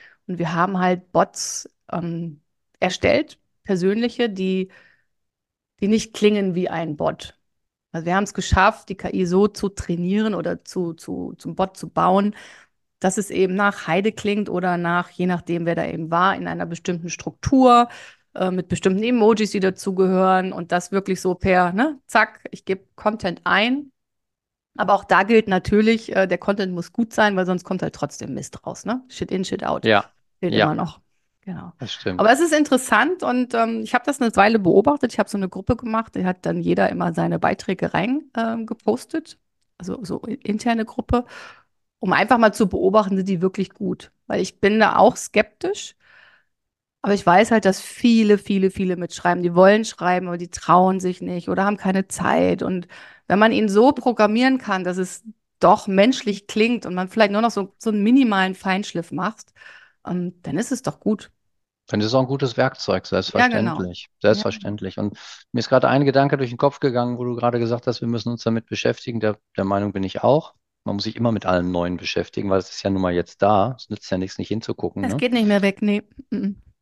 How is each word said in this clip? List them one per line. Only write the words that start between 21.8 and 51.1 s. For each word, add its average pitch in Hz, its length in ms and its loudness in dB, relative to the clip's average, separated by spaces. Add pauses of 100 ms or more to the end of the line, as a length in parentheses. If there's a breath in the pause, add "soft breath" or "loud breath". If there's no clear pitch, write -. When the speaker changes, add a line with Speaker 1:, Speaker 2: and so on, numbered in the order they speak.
Speaker 1:
zack, - 440 0
ich - 140 -18
gebe 190 200 -6 (100)
Content 214 500 -4
ein. 240 460 0 (840)
Aber 202 180 2
auch 190 100 -2
da 185 180 4
gilt 220 240 4
natürlich, 214 680 0
äh, 190 120 2
der 180 120 -2
Content 202 340 -4
muss 170 200 -8
gut 226 200 -2
sein, 208 240 2
weil 185 80 0
sonst 180 200 -2
kommt 185 180 -4
halt 160 120 -6
trotzdem - 380 -8
Mist - 340 -12
raus, - 180 -12
ne? 247 240 -6
Shit - 220 -10
in, 185 140 -2
shit - 200 -6
out. - 200 -4
Speaker 2:
Ja. 104 260 2 (300)
Speaker 1:
Gilt 175 120 -2
Speaker 2:
Ja. 107 120 4
Speaker 1:
immer 151 100 0
noch. - 260 -8 (400)
Genau. 175 380 -14
Speaker 2:
Das - 140 -12
stimmt. 180 280 -4
Speaker 1:
Aber 214 100 6
es 269 100 4
ist 330 120 2
interessant 285 720 2
und, 247 300 -2
ähm, 226 300 -2
ich 220 100 -4
habe 247 120 -2
das - 160 -4
eine 226 140 0
Weile 214 240 6
beobachtet. 226 540 2
Ich - 60 -2
habe 202 100 -2
so - 80 -6
eine 190 120 -4
Gruppe 196 260 -4
gemacht, 226 400 -6
da 185 80 -4
hat 185 240 -4
dann 170 140 -2
jeder 175 280 2
immer 175 240 -4
seine 170 260 -2
Beiträge 180 540 -2
rein, 247 440 -4
ähm, 226 280 -4
gepostet, 226 720 -6 (400)
also 185 260 -10
so 175 240 -8
i-, 220 60 -8 (100)
interne 220 420 -4
Gruppe, 240 400 -4 (720 loud breath)
um 185 140 0
einfach 208 260 4
mal 220 140 6
zu 214 160 2
beobachten, 190 480 2
sind 190 120 -2
die 180 120 -2
wirklich 190 300 -2
gut? - 400 -8 (160)
Weil - 140 -2
ich - 200 -8
bin 208 180 4
da - 180 4
auch 226 200 6
skeptisch, - 800 -4 (1080 soft breath)
aber 196 100 0
ich 196 120 -2
weiß 185 260 6
halt, 220 140 4
dass 190 160 2
viele, 226 580 4
viele, 190 320 0
viele 185 260 -2
mitschreiben, 175 460 -2
die 175 120 -2
wollen 202 300 6
schreiben, 180 420 -2
aber 175 120 -6
die 175 120 -10
trauen 185 480 2
sich 185 220 -4